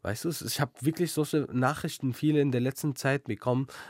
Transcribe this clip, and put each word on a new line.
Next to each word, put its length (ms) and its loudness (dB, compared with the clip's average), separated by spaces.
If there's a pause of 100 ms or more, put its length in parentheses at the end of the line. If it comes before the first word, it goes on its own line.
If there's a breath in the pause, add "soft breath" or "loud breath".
Weißt 220 -4
du, 40 0
es, 120 -4
ich 180 -6
hab 240 -2
wirklich 280 0
solche 400 0
Nachrichten 640 0
viele 280 4
in 100 4
der 100 2
letzten 340 -2
Zeit 300 0
bekommen. 420 0 (220 loud breath)